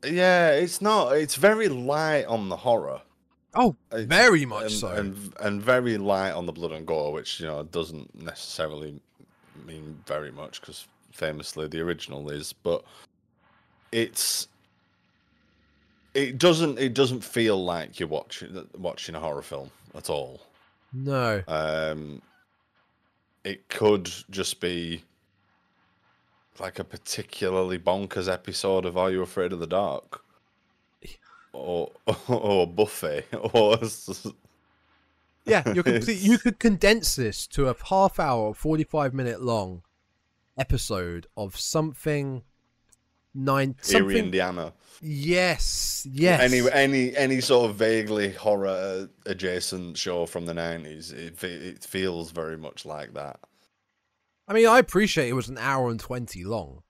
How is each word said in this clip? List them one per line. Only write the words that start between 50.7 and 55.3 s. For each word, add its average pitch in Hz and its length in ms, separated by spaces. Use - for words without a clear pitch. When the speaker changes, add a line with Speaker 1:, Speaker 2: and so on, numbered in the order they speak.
Speaker 1:
it, 82 280
it 87 440
feels 85 460
very 80 260
much - 280
like 73 280
that. 71 260
Speaker 2:
I 202 40
mean, 226 140
I 233 120
appreciate 180 500